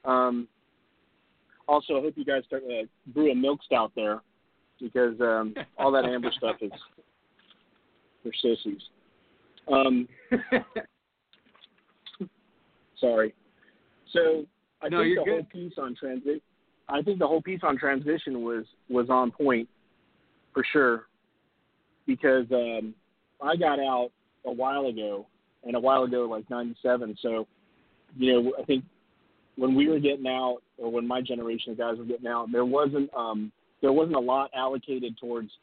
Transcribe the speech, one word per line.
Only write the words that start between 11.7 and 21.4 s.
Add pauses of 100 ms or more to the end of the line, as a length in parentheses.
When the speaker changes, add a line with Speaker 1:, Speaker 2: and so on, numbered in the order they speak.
Speaker 1:
sorry. (800)
So (340)
I
Speaker 2:
No,
Speaker 1:
think
Speaker 2:
you're
Speaker 1:
the
whole
Speaker 2:
good.
Speaker 1:
piece
on
transi-, (480)
I
think
the
whole
piece
on
transition
was, (240)
was
on
point (840)
for
sure, (1000)